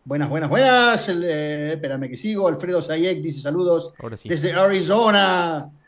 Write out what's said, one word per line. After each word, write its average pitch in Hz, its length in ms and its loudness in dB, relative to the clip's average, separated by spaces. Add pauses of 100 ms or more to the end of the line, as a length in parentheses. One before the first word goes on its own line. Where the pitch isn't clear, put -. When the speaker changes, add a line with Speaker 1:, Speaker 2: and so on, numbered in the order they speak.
Speaker 1:
buenas, 143 240 -4
buenas, 156 220 -4
buenas. 240 580 4
El, 175 160 -2
eh, 151 500 -4
espérame 135 340 -6
que 123 80 -12
sigo. 196 320 -2
Alfredo 175 340 -2
Sayek 160 400 -2
dice 143 180 -8
saludos 175 580 0
Speaker 2:
Ahora 113 180 -10
sí. - 120 -14
Speaker 1:
desde 160 240 -2
Arizona. 185 1160 2 (180)